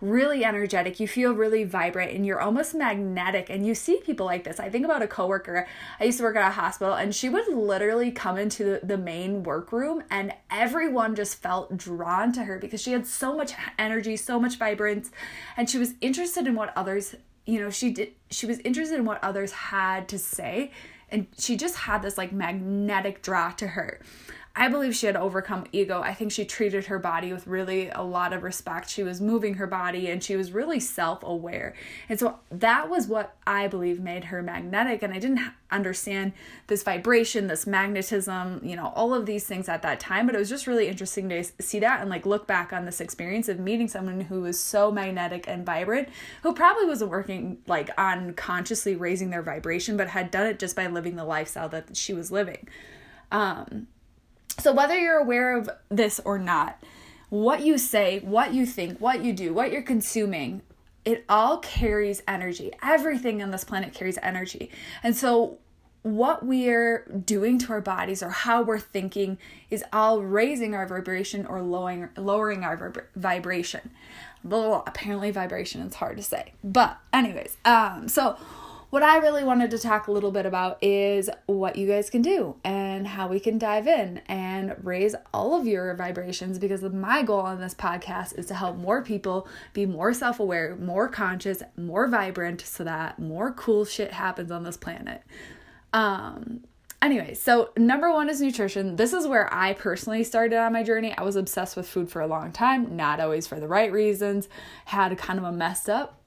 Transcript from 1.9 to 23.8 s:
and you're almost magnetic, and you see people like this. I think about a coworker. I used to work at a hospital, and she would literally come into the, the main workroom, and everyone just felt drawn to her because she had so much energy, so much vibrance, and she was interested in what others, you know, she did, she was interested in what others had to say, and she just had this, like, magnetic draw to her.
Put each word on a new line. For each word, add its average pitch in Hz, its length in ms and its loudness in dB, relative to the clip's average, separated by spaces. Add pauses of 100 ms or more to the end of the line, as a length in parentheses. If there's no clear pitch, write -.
and 196 140 0
you're 196 140 0
almost 269 360 0
magnetic, 190 720 0
and 196 160 -2
you 220 100 2
see - 220 2
people 226 280 -4
like 180 200 -2
this. 175 140 -8
I 196 100 -8
think 247 160 0
about 302 160 2
a 208 60 0
coworker. 185 600 -2 (320)
I 214 60 2
used 247 140 2
to 240 40 0
work 220 140 2
at 196 100 6
a 196 40 2
hospital, 190 420 0
and 202 200 0
she 254 140 -2
would 427 220 0
literally 220 640 2
come 185 260 -4
into 208 260 -2
the, 196 200 2
the 190 140 0
main 180 460 -4
workroom, 233 680 -2
and 196 240 -2 (160)
everyone 240 680 2
just 202 260 -4
felt 185 340 -2
drawn 180 580 0
to 247 100 -4
her 196 140 -6
because 202 240 -8
she 254 120 -2
had 247 120 0
so 269 300 -4
much 294 180 -4 (240)
energy, 220 380 -2
so 240 240 -2
much 247 180 2
vibrance, 208 540 0 (460)
and 240 120 2
she 262 80 0
was 247 220 0
interested 349 480 0
in 233 80 2
what 208 220 -2
others, 190 380 -2 (300)
you 220 140 0
know, 202 100 -4
she 233 220 0
did, 240 220 -4 (160)
she - 160 -6
was 240 140 -2
interested 311 400 -2
in 233 60 2
what 214 180 -2
others 196 280 -2
had 190 580 -2
to 196 100 -6
say, 196 520 -4 (380)
and 208 180 -2 (120)
she 240 160 0
just 349 200 -2
had 208 260 -2
this, 196 160 -6
like, 185 160 -4
magnetic 196 880 -2
draw 175 300 0
to 202 160 -6
her. - 340 -6 (560)